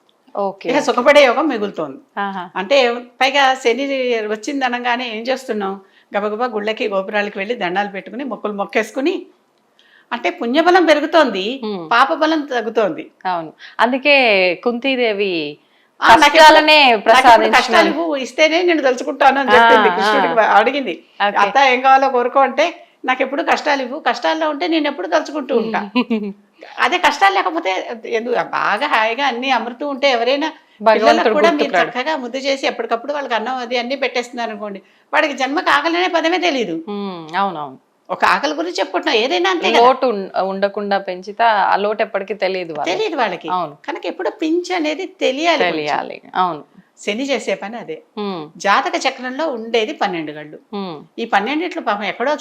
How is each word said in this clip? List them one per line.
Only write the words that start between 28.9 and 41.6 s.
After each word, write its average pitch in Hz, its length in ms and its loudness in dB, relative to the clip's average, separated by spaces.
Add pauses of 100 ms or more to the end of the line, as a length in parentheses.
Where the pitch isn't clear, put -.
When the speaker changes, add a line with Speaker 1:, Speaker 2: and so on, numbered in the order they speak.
Speaker 2:
అన్ని 254 240 -4
అమరుతూ 247 380 -2
ఉంటే 277 220 0
ఎవరైనా, 269 420 0 (300)
Speaker 1:
భగవంతుడు 214 280 4
Speaker 2:
పిల్లలకు 220 240 2
కూడా 262 160 4
మీరు 294 120 0
Speaker 1:
గుర్తుకురాడు. 185 260 0
Speaker 2:
చక్కగా 285 280 -4
ముద్ద 247 200 -8
చేసి 269 300 -4
ఎప్పటికప్పుడు 233 460 -6
వాళ్ళకి 269 220 -4
అన్నం 233 220 -4
అది 247 220 -6
అన్నీ 240 180 -4
పెట్టేస్తున్నారు 247 540 -6
అనుకోండి, 208 320 -12 (320)
వాడికి 302 180 2
జన్మకు 277 380 -2
ఆకలినే 330 380 0
పదమే 330 300 0
తెలీదు. 233 500 -2
Speaker 1:
ఉమ్, 180 480 -8
అవునవును. 160 540 -6 (200)
Speaker 2:
ఒక 180 140 0
ఆకలి 240 300 0
గురించి 330 260 -6
చెప్పుకుంటున్నా, 339 340 -4
ఏదైనా 349 360 0
అంతే 349 200 0
కదా. 226 100 4
Speaker 1:
లోటు 262 260 4
ఉన్-, 202 220 -2 (100)
ఉండకుండా 196 600 -2
పెంచితే 190 460 -6
ఆ 190 320 2